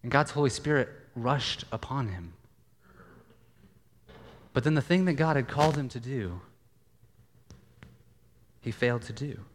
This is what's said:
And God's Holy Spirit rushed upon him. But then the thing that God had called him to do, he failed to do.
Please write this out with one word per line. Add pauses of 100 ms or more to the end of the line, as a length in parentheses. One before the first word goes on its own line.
And
God's
Holy
Spirit (260)
rushed
upon
him. (2250)
But
then
the
thing
that
God
had
called
him
to
do, (2250)
he
failed
to
do. (180)